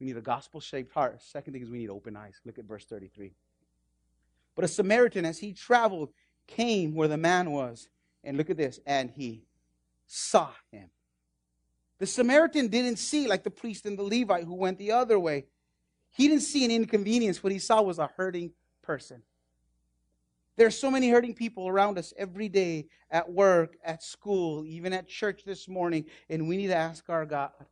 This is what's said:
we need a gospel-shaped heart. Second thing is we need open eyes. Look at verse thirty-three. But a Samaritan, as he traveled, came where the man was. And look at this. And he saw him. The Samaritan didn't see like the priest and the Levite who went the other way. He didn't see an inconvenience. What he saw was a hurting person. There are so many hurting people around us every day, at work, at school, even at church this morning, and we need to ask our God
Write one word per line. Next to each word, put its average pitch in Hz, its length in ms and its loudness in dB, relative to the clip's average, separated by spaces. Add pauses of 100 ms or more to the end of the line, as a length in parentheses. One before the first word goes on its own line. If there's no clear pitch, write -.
we 131 40 -12
need 127 120 -8
a 117 40 -12
gospel-shaped 127 720 -8
heart. 127 300 -2
Second - 320 -16
thing 131 80 -12
is 117 80 -14
we 120 80 -12
need 113 120 -10
open 104 280 -14
eyes. 104 260 -20
Look 117 160 -18
at 113 60 -18
verse 104 180 -16
thirty-three. 98 480 -16 (1200)
But 170 120 -2
a - 20 -2
Samaritan, 208 560 2
as 165 160 -4
he 208 140 -12
traveled, 202 580 0 (340)
came 202 480 -2
where 156 140 2
the 151 80 0
man 170 360 0
was. 127 360 -6 (340)
And 139 140 -10
look 156 140 -2
at 175 80 -2
this. 139 280 -4
And 135 260 -2
he 120 340 -12 (600)
saw - 420 0 (240)
him. 98 160 -20 (1120)
The 196 60 -2
Samaritan 277 600 4
didn't 240 300 2
see 294 300 -2
like 190 160 0
the 202 80 -4
priest - 340 -10
and 208 100 -4
the 196 60 -8
Levite 202 440 0
who 170 100 -10
went 185 240 -2
the 202 120 -4
other 226 280 4
way. 151 260 0 (640)
He 269 180 4
didn't 302 140 6
see 269 240 0
an 233 60 2
inconvenience. 220 720 2
What 196 100 0
he 196 60 -4
saw 220 240 4
was 175 160 -2
a 147 180 -2
hurting 175 360 -6 (280)
person. 135 400 -10 (1300)
There 226 100 8
are 220 60 4
so 269 180 -2
many 262 220 4
hurting 240 240 4
people 220 320 -6
around 196 320 2
us 165 180 -12
every 196 320 -8
day, 170 380 0 (240)
at 165 200 0
work, 175 520 4
at 165 180 -8
school, 170 640 -4
even 170 280 -6
at 185 140 -6
church - 380 -6
this 190 220 -12
morning, 175 380 -2 (220)
and 160 200 -4
we 175 100 0
need 196 120 -2
to 180 60 2
ask 165 320 -4
our 165 160 -2
God 147 280 -4 (200)